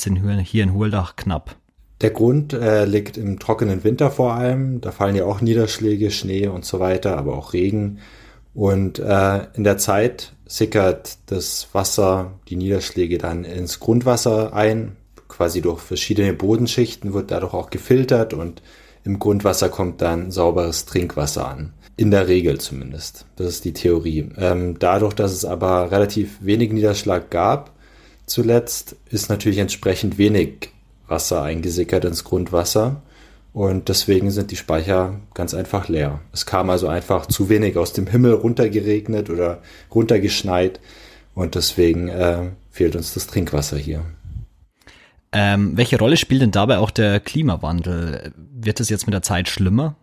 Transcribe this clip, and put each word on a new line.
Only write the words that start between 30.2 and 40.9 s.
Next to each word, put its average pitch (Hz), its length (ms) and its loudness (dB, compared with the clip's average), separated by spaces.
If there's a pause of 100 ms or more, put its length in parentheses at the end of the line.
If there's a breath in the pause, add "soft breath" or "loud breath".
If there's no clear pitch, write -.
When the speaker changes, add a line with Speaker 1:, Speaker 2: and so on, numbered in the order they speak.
Speaker 2:
Wasser 82 360 -2
eingesickert 82 640 -2
ins 85 200 -4
Grundwasser. 95 800 0 (500 soft breath)
Und 95 360 -2
deswegen 98 420 2
sind 101 220 -4
die - 40 -8
Speicher 92 600 0 (160)
ganz 87 200 -6
einfach 95 340 -4
leer. 73 320 -2 (120)
Es - 140 -8
kam 92 240 0
also 90 160 2
einfach 87 400 -2
zu 98 220 -2
wenig 104 280 2
aus 85 160 0
dem 98 140 -2
Himmel 120 260 4
runtergeregnet 107 960 0
oder 87 320 -2 (320 loud breath)
runtergeschneit. 98 880 2 (560 loud breath)